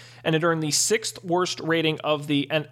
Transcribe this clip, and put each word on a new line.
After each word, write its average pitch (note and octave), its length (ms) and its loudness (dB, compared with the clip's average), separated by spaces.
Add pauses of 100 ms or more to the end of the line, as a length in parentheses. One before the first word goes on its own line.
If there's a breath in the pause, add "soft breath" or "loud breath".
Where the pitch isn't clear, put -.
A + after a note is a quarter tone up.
(240 loud breath)
and D#3+ 100 2
it D#3 80 2
earned E3 200 2
the D3+ 80 -2
sixth - 520 -2
worst F3+ 380 -2
rating D#3+ 420 0
of D3+ 260 0
the C#3+ 220 0
N-, D3+ 220 0